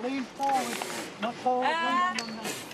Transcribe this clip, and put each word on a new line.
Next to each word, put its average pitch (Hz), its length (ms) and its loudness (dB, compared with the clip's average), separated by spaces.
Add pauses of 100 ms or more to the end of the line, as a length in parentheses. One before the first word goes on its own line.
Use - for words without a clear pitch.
lean 262 220 -2
forward, 254 540 0 (440)
not 233 140 -2
forward, 254 320 2
no, 339 500 4
no, - 80 -4
no, - 160 -8
no. - 320 -6